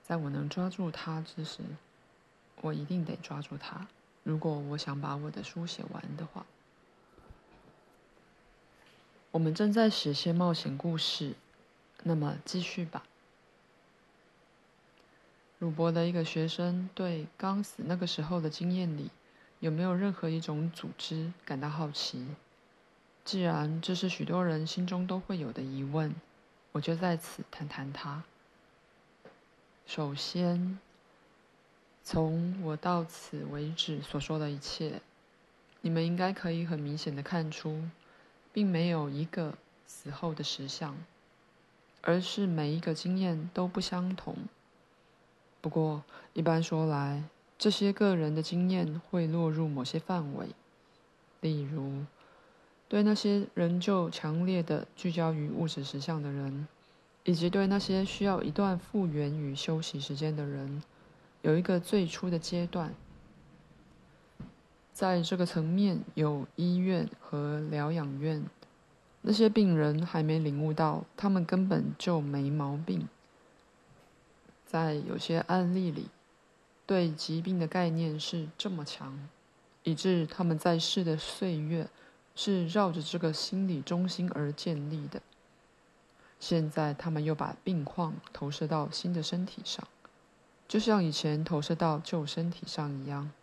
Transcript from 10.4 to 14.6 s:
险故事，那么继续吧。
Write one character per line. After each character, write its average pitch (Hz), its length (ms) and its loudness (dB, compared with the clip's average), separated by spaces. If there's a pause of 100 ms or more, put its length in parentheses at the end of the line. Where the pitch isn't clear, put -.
险 143 240 -2
故 160 220 -2
事， - 380 -2 (640)
那 165 140 2
么 147 280 0
继 - 160 -4
续 175 240 -4
吧。 - 200 -8 (2500)